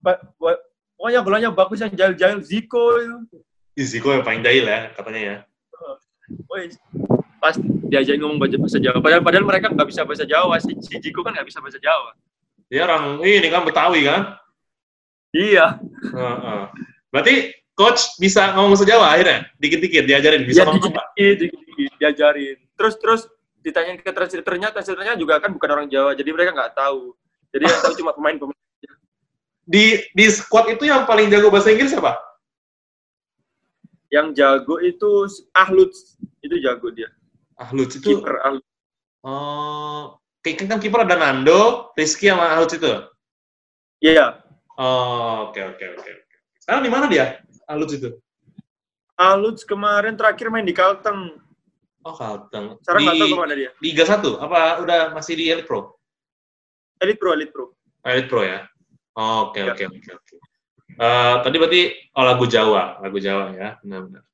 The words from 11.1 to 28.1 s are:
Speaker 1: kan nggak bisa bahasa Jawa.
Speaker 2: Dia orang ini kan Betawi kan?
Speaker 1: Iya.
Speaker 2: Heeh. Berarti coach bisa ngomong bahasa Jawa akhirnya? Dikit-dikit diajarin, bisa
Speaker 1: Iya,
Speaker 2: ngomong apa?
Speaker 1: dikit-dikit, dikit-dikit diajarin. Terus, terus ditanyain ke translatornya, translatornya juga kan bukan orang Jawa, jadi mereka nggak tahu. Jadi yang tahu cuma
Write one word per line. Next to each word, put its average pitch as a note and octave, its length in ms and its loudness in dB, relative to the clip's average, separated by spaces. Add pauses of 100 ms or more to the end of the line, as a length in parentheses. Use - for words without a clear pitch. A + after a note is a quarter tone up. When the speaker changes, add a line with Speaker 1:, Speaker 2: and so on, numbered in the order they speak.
Speaker 1:
kan F3 160 -8
nggak C#3 80 -8
bisa C#3 160 -18
bahasa C3+ 160 -18
Jawa. C3+ 400 -4 (500)
Speaker 2:
Dia D#3 220 -2
orang D3 320 -2
ini F#3+ 260 2
kan E3 220 0
Betawi D#3+ 400 2
kan? F#3+ 320 -2 (880)
Speaker 1:
Iya. F#3 460 2 (320)
Speaker 2:
Heeh. A2+ 540 -8 (460)
Berarti D3+ 260 2 (380)
coach A#3 440 2
bisa F#3+ 400 2
ngomong G3 160 6
bahasa G3 160 4
Jawa G#3 240 6
akhirnya? E3 320 2 (120)
Dikit-dikit D#3+ 520 0
diajarin, C#3 400 4
bisa F3 160 8
Speaker 1:
Iya, D#3 80 2
Speaker 2:
ngomong G3 160 0
apa? D#3 240 -6
Speaker 1:
dikit-dikit, G3+ 240 4 (240)
dikit-dikit - 400 -8
diajarin. D3 560 0 (160)
Terus, G#3+ 240 -2
terus A3+ 240 0 (420)
ditanyain E3+ 340 -4
ke F#3+ 140 -10
translatornya, F3+ 600 -4
translatornya G3 440 -6
juga D#3 240 0
kan G3+ 140 -4
bukan D3+ 180 -4
orang D3 160 -2
Jawa, C#3 260 0
jadi C3+ 200 -6
mereka F3 180 0
nggak C3+ 240 -6
tahu. C3+ 400 -4 (340)
Jadi C#3 160 -4
yang E3+ 160 2
tahu E3 160 0
cuma E3 160 -6